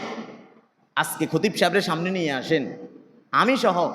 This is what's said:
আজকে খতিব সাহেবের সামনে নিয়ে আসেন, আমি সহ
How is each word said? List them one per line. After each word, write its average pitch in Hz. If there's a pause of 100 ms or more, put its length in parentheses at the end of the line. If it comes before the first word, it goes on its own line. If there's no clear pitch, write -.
(960)
আজকে 156
খতিব 160
সাহেবের 185
সামনে 170
নিয়ে 170
আসেন, 131 (600)
আমি 202
সহ 175